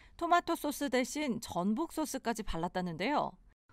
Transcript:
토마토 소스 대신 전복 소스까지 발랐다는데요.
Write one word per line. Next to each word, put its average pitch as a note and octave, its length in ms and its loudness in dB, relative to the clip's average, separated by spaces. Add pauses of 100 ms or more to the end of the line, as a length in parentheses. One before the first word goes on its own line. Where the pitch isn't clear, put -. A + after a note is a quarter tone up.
(160)
토마토 E4+ 380 4
소스 D4 360 -2
대신 B3+ 500 0
전복 G#3+ 520 0
소스까지 C4 520 -4
발랐다는데요. F3 880 0 (400)